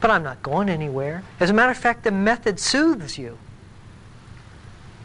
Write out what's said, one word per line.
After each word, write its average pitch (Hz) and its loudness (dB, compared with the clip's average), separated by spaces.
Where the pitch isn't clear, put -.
but 220 4
I'm 175 2
not 131 -10
going 175 0
anywhere. 151 -4
As 175 4
a 202 4
matter 240 6
of 233 -4
fact, - 0
the 220 2
method 202 0
soothes 262 0
you. 120 -12